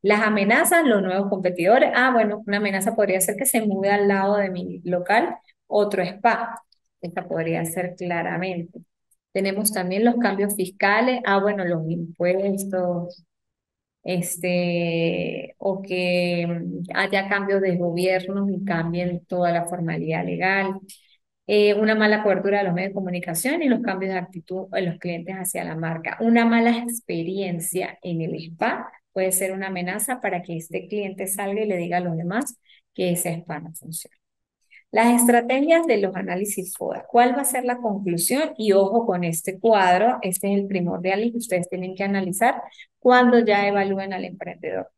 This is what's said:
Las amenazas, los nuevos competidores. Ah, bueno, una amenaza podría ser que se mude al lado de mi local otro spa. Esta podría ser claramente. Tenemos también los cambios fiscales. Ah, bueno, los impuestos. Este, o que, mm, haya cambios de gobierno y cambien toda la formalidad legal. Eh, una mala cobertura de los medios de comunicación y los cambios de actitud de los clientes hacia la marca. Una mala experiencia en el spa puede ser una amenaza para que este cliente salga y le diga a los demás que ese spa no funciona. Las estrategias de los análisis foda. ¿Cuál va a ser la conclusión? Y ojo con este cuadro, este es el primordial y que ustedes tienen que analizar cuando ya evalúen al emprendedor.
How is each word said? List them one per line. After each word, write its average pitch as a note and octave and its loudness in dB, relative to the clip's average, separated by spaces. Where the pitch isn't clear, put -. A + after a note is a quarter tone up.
Las G#3 4
amenazas, A#3 4
los G#3 4
nuevos F#3+ 0
competidores. F3+ 4
Ah, B3+ 4
bueno, G#3 0
una G3+ -2
amenaza G#3 0
podría G3 2
ser G3+ -2
que C4 -6
se A3 0
mude G3 0
al G3+ 4
lado G3 2
de G3 0
mi F3+ -8
local F3+ 0
otro G3+ 0
spa. A3 -2
Esta F3 -8
podría E3 -2
ser F3+ -6
claramente. F3 -6
Tenemos G3 -2
también F#3+ 0
los A#3+ 6
cambios G3+ 0
fiscales. G#3+ 0
Ah, G3 4
bueno, G3+ 0
los D#3+ -2
impuestos. F3+ -2
Este, F3 -2
o G3 -4
que, F3+ 0
mm, F3 -6
haya G3 0
cambios G3 0
de F#3 0
gobierno F#3 0
y F#3 -4
cambien F3 -2
toda F3 0
la E3+ 0
formalidad E3 -4
legal. F#3+ -2
Eh, G#3 4
una A3 2
mala G#3+ 2
cobertura G3+ 2
de G3+ 0
los F3 0
medios F#3+ -2
de G3 -14
comunicación F#3 -4
y C4+ 2
los A3+ 2
cambios F#3+ -4
de F3+ -2
actitud F#3 -10
de F#3+ -2
los E3 -4
clientes F3 -8
hacia F3+ -6
la D#3+ -8
marca. E3 -6
Una A#3 4
mala A#3 4
experiencia F3+ -6
en E3 -4
el D#3+ -4
spa G#3+ -6
puede F#3+ 0
ser F#3+ -2
una F#3+ -6
amenaza F#3+ -4
para F3+ -4
que E3+ -8
este D#3+ -8
cliente G3 -6
salga G3+ -4
y G#3+ -2
le F#3 0
diga F3 -2
a F3+ 0
los E3+ -2
demás F#3+ -4
que F3+ -2
ese F3 -2
spa E3 -8
no E3 -14
funciona. - -14
Las A#3+ 6
estrategias C4 4
de A#3 4
los F#3+ 0
análisis F#3 -4
foda. - -6
¿Cuál B3 6
va C#4 -2
a C4+ -4
ser C4 -2
la B3 -2
conclusión? G#3 -2
Y A3 0
ojo G3 4
con F3 0
este F3 -4
cuadro, G#3 4
este G3 -2
es G3+ 2
el G3 -2
primordial F#3 -2
y A#3+ 0
que A#3 -6
ustedes F3+ -2
tienen F#3 -6
que G3 -6
analizar G3 0
cuando B3 6
ya G3+ 4
evalúen G3 0
al F#3 -6
emprendedor. E3+ -8